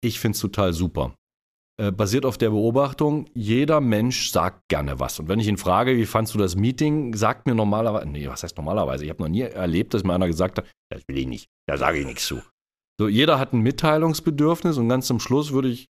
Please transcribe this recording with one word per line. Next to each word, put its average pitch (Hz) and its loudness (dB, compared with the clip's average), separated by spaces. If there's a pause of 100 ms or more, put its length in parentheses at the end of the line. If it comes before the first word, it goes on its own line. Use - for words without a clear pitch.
Ich 113 -4
find's 110 0
total 98 0
super. 80 -2 (680)
Äh, 101 0
basiert 107 0
auf 123 -2
der 113 2
Beobachtung, 131 0
jeder 127 2
Mensch 120 2
sagt 90 -2
gerne 69 -2
was. 65 -4
Und 78 -8
wenn 98 2
ich 107 2
ihn 104 2
frage, 120 2
"Wie 113 2
fandst 110 -2
du 110 -2
das 92 2
Meeting?", 127 0
sagt 107 0
mir 127 2
normalerweise, 107 0
nee, 73 -8
was - -10
heißt - -12
normalerweise? 76 -2
Ich 76 -6
hab - -10
noch 80 -2
nie 95 0
erlebt, 92 -2
dass 101 2
mir 90 2
einer 92 2
gesagt 87 -2
hat, - -8 (240)
"Das - -12
will - -6
ich 67 -4
nicht, - -10 (200)
da 71 -4
sage 71 0
ich 71 -4
nichts 69 -8
zu." 62 -6 (580)
So, 107 0
jeder 135 4
hat 131 -2
ein 120 4
Mitteilungsbedürfnis 156 2
und 117 2
ganz 127 0
zum 120 0
Schluss 143 0
würde 131 2
ich 123 -6